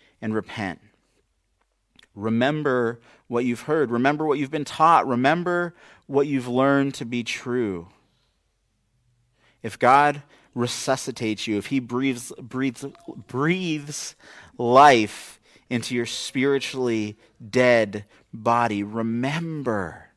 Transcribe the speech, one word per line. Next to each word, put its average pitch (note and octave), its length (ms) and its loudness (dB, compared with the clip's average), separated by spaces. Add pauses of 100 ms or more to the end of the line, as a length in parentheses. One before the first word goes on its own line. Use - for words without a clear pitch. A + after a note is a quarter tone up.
(220)
and A2 120 -4
repent." G2+ 460 -6 (1400)
Remember A#2+ 840 0 (280)
what A#2+ 180 -2
you've A#2+ 160 -4
heard. D3+ 300 0
Remember C#3 340 0
what D3 140 0
you've C#3 100 -4
been D3+ 160 -6
taught. D#3+ 400 4
Remember E3+ 720 0 (320)
what C#3+ 180 2
you've C3+ 220 -4
learned C3+ 480 2
to C#3 100 -10
be A#2+ 180 -6
true. G#2+ 640 -6 (1700)
If - 160 -10
God C#3+ 460 4 (320)
resuscitates A#2+ 920 -4
you, G#2+ 120 -2
if G2 100 -4
he C3+ 120 0
breathes, A#2+ 520 -4 (100)
breathes, C3 440 -6 (420)
breathes D3+ 880 -4 (420)
life B2 800 6 (300)
into A#2+ 240 -4
your A#2 140 -2
spiritually B2+ 1120 -2 (280)
dead A2+ 580 2 (280)
body, A#2 480 0
remember. A#2 1200 -4 (120)